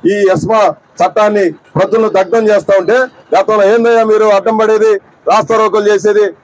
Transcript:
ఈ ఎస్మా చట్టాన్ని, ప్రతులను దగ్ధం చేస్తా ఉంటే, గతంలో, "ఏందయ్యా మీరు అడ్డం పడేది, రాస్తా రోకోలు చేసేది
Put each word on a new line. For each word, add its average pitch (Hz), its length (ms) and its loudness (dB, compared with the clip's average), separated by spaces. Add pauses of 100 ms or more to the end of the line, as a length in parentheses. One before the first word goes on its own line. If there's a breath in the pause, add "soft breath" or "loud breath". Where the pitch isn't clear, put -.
ఈ 202 260 0
ఎస్మా 190 420 0 (300)
చట్టాన్ని, 208 460 0
ప్రతులను 214 580 -4
దగ్ధం 214 400 0
చేస్తా 202 300 0
ఉంటే, 190 180 0 (420)
గతంలో, 208 360 2
"ఏందయ్యా 233 300 2
మీరు 214 200 0
అడ్డం 208 320 0
పడేది, 220 380 0 (360)
రాస్తా 214 260 0
రోకోలు 208 380 0
చేసేది 208 320 0 (180)